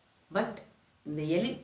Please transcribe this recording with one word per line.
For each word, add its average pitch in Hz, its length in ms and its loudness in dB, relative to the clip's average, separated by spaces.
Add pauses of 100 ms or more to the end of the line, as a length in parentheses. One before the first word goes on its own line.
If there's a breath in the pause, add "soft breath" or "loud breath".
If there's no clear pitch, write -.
(340)
But 196 240 2 (480)
இந்த 151 160 -2
எலி-, 180 420 2